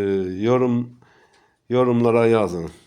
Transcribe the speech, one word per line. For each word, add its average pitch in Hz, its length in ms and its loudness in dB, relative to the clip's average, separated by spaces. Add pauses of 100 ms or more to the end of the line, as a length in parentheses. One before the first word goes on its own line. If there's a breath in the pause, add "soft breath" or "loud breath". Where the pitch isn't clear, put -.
(380)
yorum, 123 640 -2 (680 soft breath)
yorumlara 120 580 2
yazın. 90 440 -2 (160)